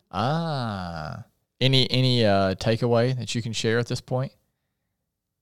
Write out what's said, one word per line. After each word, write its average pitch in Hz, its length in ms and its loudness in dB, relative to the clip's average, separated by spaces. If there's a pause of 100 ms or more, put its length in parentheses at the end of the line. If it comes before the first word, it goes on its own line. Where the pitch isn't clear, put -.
(120)
Ah. 107 1120 -4 (360)
Any, 131 300 4
any, 123 340 2
uh, 98 300 4
takeaway 117 640 0
that 110 160 -6
you 117 80 -2
can 113 100 -6
share 113 260 0
at 120 100 -2
this 117 120 -6
point 131 320 -6 (1080)